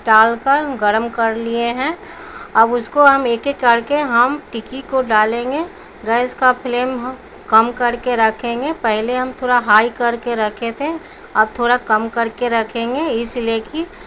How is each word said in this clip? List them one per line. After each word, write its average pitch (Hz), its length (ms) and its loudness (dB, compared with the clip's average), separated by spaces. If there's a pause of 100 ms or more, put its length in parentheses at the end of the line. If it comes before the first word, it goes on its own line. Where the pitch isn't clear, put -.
डालकर 233 720 4
गरम 214 320 0
कर 226 260 -2
लिए 233 300 -4
हैं। 262 340 -4 (580)
अब 233 160 4
उसको 247 300 0
हम 277 240 6
एक 233 200 -2
एक 277 140 -2
करके 233 360 2
हम 269 460 0 (100)
टिक्की 240 280 -8
को 262 220 -2
डालेंगे। 233 640 0 (400)
गैस 240 300 0
का 254 180 4
फ्लेम 247 480 -4
हम 254 180 -10 (300)
कम 226 240 6
करके 240 440 -2
रखेंगे, 233 560 0
पहले 226 440 -2
हम 254 260 -4
थोड़ा 247 160 2
हाई 226 300 4
करके 233 460 -2
रखे 226 380 -4
थे, 311 260 -6 (380)
अब 220 120 4 (100)
थोड़ा 240 180 2
कम 226 320 0
करके 226 400 -2
रखेंगे, 233 600 -2
इसलिए 226 520 -2
कि 311 260 -6 (200)